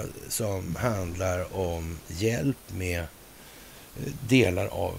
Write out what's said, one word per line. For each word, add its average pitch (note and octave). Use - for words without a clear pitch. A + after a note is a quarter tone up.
som F#2+
handlar F#2
om E2+
hjälp A2+
med, F2+
eh, E2+
delar F#2+
av F2+